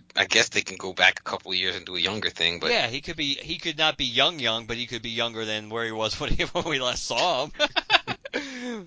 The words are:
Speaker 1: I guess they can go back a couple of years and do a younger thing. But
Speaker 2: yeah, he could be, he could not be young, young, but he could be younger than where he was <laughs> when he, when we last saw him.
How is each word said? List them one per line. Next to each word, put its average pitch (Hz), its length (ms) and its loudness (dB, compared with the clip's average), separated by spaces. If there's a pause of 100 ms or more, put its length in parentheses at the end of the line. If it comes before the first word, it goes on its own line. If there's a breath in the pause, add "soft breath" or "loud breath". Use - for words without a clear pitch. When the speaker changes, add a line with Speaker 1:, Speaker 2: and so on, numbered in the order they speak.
(140)
Speaker 1:
I 98 120 4
guess 113 240 4
they 107 100 2
can 95 160 -8
go 92 160 -8
back 90 260 6
a - 40 -12
couple - 300 -6
of 92 40 0
years 92 200 0
and 90 100 -8
do 90 100 -8
a 87 40 0
younger 95 280 0
thing. 85 320 0
But 78 120 2
Speaker 2:
yeah, 165 160 2
he 127 120 -6
could 160 160 -8
be, 143 200 -2
he 170 200 -6
could 156 220 -6
not 156 180 2
be 147 80 -2
young, 135 340 4
young, 113 280 0
but 117 100 -4
he 120 100 -6
could 117 140 -8
be 117 100 -8
younger 113 360 -2
than 107 240 -4
where 113 160 -2
he 110 60 -4
was 110 280 -2
<laughs> - 0 -
when 147 140 -2
he, - 80 2
when 170 220 -2
we 156 140 0
last 123 260 -2
saw 139 420 2
him. 247 1400 -2